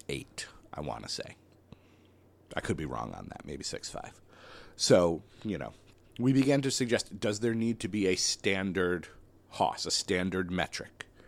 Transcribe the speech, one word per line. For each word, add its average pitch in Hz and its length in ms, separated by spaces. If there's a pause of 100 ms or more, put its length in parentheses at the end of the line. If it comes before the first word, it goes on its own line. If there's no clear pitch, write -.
eight, - 380 (260)
I 73 80
wanna 57 280
say. - 260 (1200)
I - 40
could 92 180
be 78 80
wrong 58 280
on 50 160
that, - 160
maybe 71 180
six - 260
five. - 300 (560)
So, 85 460 (220)
you 104 140
know, 60 160 (460)
we 127 140
began 139 300
to 135 80
suggest, 117 500
does 104 180
there 113 160
need 113 240
to - 80
be 98 200
a 92 80
standard 92 920 (420)
hoss, - 360
a 85 60
standard 92 580
metric? - 560 (220)